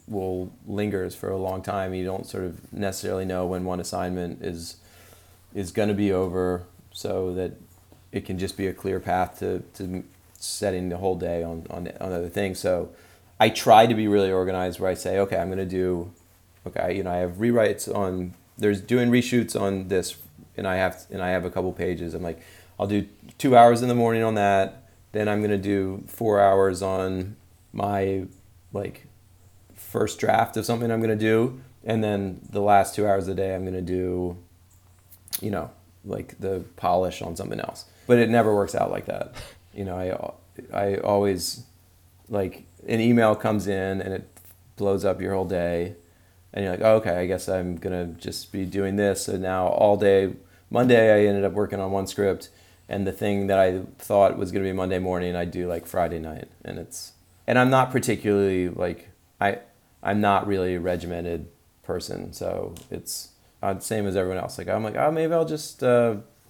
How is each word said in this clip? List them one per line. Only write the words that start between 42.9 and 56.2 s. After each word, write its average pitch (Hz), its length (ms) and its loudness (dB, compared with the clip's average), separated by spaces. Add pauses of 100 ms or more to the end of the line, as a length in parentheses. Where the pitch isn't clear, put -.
email 113 340 6
comes 107 320 0
in 95 340 -2
and 95 120 -6
it - 160 -8 (480)
blows 98 280 0
up 95 160 0
your 95 140 -2
whole 95 100 -2
day. 87 500 -2 (580)
And 101 120 -4
you're 92 80 -2
like, 92 100 -4
"Oh, 110 140 6
okay, 92 200 0
I 90 100 0
guess 92 220 -4
I'm 90 280 -2
gonna 90 300 -4
just - 460 -10
be 98 140 -4
doing 98 300 -2
this." 101 280 2
So 98 140 -4
now 92 300 0
all 104 280 4
day, 98 380 4 (360)
Monday, 117 400 6
I 104 160 8
ended 101 180 2
up 92 80 0
working 98 280 -2
on 95 120 -4
one 98 140 -2
script. - 440 -2 (380)
And 98 180 -2
the 95 60 -2
thing 101 340 -2
that 98 120 4
I 92 240 4 (160)
thought 101 380 4
was 90 160 -4
gonna 95 120 -2
be 95 80 -2
Monday 92 260 -2
morning, 90 360 -2
I 87 120 -2
do, 90 200 -6
like, 87 200 -6
Friday 85 320 -2
night. 80 300 -12 (140)